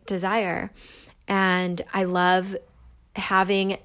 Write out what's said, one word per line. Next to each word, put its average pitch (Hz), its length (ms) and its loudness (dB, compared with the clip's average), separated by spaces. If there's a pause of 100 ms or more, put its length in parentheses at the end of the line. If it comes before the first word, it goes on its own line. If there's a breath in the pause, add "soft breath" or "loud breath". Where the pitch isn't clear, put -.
desire. 190 640 -4 (560 loud breath)
And 180 520 0 (140)
I 196 120 0
love 180 500 2 (600)
having, 190 680 0